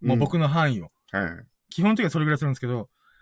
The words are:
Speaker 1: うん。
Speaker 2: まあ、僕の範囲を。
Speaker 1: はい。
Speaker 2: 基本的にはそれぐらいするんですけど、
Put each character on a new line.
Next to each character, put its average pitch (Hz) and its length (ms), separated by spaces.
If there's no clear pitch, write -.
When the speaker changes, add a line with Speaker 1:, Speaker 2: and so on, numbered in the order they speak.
Speaker 1:
う - 40
ん。 - 20
Speaker 2:
ま 120 80
あ、 - 20
僕 143 220
の 156 80
範 147 260
囲 98 80
を。 80 100
Speaker 1:
は 98 160
い。 - 20
Speaker 2:
基 - 140
本 214 120
的 208 40
に 220 60
は 160 40
そ 165 100
れ 151 60
ぐ 151 60
ら 151 40
い - 40
す 156 60
る 143 40
ん 135 40
で - 20
す - 40
け 123 80
ど、 120 220